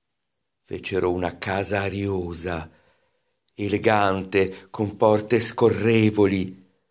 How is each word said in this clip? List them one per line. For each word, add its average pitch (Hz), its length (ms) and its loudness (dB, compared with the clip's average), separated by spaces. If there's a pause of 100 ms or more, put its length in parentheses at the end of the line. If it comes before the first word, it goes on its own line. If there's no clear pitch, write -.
(600)
Fecero 90 500 -4
una 87 260 -4
casa 98 440 -4
ariosa, 90 880 -6 (840)
elegante, 98 1160 0
con 104 260 -6
porte 107 420 4
scorrevoli, 104 1300 2 (240)